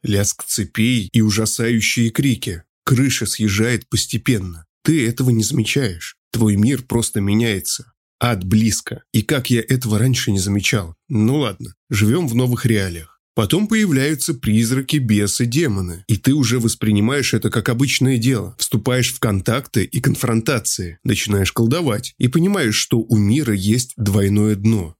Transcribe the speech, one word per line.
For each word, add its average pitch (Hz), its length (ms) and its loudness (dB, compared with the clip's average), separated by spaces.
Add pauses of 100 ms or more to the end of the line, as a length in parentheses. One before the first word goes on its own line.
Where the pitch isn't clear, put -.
лязг 101 420 -2
цепей 110 680 -2
и 113 80 4
ужасающие 110 880 0
крики. 110 540 -2 (200)
Крыша 127 420 0
съезжает 107 640 0
постепенно. 92 760 -4 (180)
Ты 151 240 2
этого 127 220 0
не 110 140 2
замечаешь. 110 720 -4 (160)
Твой 107 240 2
мир 123 260 2
просто - 380 -2
меняется. 107 720 -2 (260)
Ад 117 240 0
близко. 107 600 0 (100)
И 110 80 4
как 139 280 -2
я 117 120 2
этого 120 360 0
раньше 123 340 0
не 98 80 0
замечал? 98 560 -2 (120)
Ну 120 300 0
ладно, 117 380 -6 (140)
живём 113 380 0
в 113 80 -4
новых 123 300 0
реалиях. 95 500 -2 (200)
Потом 156 320 0
появляются 160 680 0
призраки, 123 640 0
бесы, 107 480 0
демоны. 98 640 -2
И 104 80 2
ты 135 160 2
уже 127 260 2
воспринимаешь 110 720 0
это 110 160 0
как 110 200 -2
обычное 127 480 2
дело. 113 420 0
Вступаешь 123 540 -2
в - 80 -12
контакты 104 640 0
и - 160 -4
конфронтации. 113 1040 -2
Начинаешь 101 480 2
колдовать. 120 640 0
И 123 100 2
понимаешь, 165 480 2
что - 240 0
у 110 160 0
мира 107 380 2
есть 104 420 0
двойное 104 600 2
дно. 98 440 -2